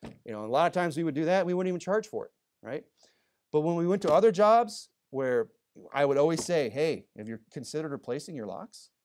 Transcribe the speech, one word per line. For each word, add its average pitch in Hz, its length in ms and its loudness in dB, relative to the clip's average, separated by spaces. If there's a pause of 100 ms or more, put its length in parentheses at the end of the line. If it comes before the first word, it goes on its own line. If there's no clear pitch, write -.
(240)
You 117 80 -12
know, 107 120 -8
a 110 40 -8
lot 143 180 2
of 170 60 -2
times 175 240 -2
we 165 80 -2
would 156 100 -4
do 156 120 -2
that, 180 200 2
we 180 80 -2
wouldn't 185 140 -2
even 180 100 -4
charge 214 300 -2
for - 160 -8
it, - 80 -16 (300)
right? 113 200 -10 (720)
But 151 80 2
when 170 160 0
we 170 100 0
went 202 160 0
to 160 100 2
other 202 200 6
jobs 214 560 2 (220)
where 127 400 0 (440)
I 139 100 4
would 139 140 4
always 156 260 2
say, 156 240 0
"Hey, 135 380 -2 (100)
have 107 120 -10
you 113 100 -8 (140)
considered 147 400 -8
replacing 143 420 -8
your 113 120 -10
locks? - 440 -14 (140)